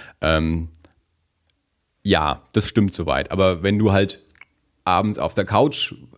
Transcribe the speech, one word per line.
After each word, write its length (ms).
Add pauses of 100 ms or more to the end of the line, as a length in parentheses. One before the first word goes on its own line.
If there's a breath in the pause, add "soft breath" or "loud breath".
(200 loud breath)
Ähm, 480 (1400)
ja, 380 (120)
das 140
stimmt 280
soweit. 360
Aber 320
wenn 140
du 140
halt 280 (680)
abends 340
auf 140
der 120
Couch 480 (240)